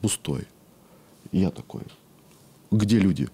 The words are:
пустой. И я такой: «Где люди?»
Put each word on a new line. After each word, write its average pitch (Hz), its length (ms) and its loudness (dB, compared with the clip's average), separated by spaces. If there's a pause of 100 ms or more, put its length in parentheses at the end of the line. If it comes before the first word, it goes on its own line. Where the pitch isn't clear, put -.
пустой. - 420 -4 (880)
И 87 80 2
я 92 100 2
такой: - 300 -14 (880)
«Где 107 300 4
люди?» 87 340 2